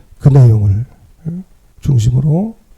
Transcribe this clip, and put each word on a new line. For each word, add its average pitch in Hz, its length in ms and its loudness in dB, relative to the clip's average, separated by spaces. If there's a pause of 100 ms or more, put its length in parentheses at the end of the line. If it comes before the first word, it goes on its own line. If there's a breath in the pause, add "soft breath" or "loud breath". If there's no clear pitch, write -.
(180 soft breath)
그 - 100 2
내용을 110 580 2 (920)
중심으로 143 760 -2 (240)